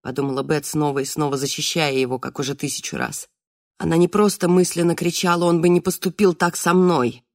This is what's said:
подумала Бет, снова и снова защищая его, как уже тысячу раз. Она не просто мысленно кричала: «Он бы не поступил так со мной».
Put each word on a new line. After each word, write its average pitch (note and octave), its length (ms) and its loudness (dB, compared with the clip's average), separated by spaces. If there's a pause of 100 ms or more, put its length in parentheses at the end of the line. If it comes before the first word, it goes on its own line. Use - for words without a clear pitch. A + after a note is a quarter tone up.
подумала C3+ 420 -4
Бет, D3 220 -2
снова D3 360 -2
и C3 40 -2
снова C#3+ 320 -2
защищая C#3+ 560 -2
его, C3 260 0
как - 200 -8
уже C#3 160 -4
тысячу - 420 -8
раз. - 320 -8 (500)
Она E3 200 2
не F3 100 6
просто G3+ 400 2
мысленно F3 480 2
кричала: F3 480 0
«Он E3+ 160 4
бы F3 80 4
не F3 140 4
поступил F#3 500 0
так F3 240 0
со - 160 0
мной». E3+ 500 2 (120)